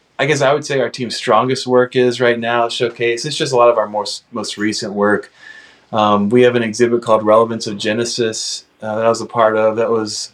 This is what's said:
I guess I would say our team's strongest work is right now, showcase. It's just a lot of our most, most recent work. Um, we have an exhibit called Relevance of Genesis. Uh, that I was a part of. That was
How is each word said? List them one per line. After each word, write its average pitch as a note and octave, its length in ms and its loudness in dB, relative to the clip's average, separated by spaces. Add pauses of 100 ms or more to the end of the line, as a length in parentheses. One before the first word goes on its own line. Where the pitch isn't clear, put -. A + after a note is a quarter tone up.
(180)
I C#3 80 0
guess C#3+ 140 0
I B2+ 140 4
would A2 100 -4
say C3+ 160 -2
our A#2 100 -2
team's A#2+ 260 -8
strongest B2+ 500 0
work B2 280 2
is B2 260 2
right A#2+ 180 2
now, A#2 320 -2
showcase. A#2+ 560 -4
It's C#3+ 100 -6
just D3 160 -4
a B2+ 40 0
lot A#2+ 120 6
of A2+ 80 4
our G#2+ 120 -2
most, G#2 440 -8
most G#2+ 240 -10
recent G#2 380 -4
work. G2+ 360 0 (640)
Um, G#2 380 2
we B2 120 6
have B2 140 4
an A#2 60 0
exhibit A#2 400 0
called A2 220 2
Relevance A2 420 2
of G#2+ 100 -8
Genesis. A2 880 -4 (160)
Uh, A2 160 -6
that A2+ 100 -2
I - 20 6
was A2+ 120 2
a G#2 60 -8
part A2 300 2
of. A2 200 2
That A2+ 140 -2
was A2 440 -4